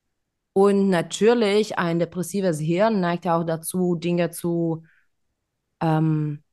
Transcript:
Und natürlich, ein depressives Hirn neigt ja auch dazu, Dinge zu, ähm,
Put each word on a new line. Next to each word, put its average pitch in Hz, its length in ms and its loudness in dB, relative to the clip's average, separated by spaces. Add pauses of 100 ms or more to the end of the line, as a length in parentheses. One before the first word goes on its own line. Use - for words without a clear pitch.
(520)
Und 196 380 4
natürlich, 208 880 2
ein 170 200 0
depressives 175 600 -2
Hirn 185 420 0
neigt 175 240 -2
ja 170 140 0
auch 170 60 -2
dazu, 170 500 -2
Dinge 170 360 -2
zu, 165 520 -4 (960)
ähm, 156 640 0 (100)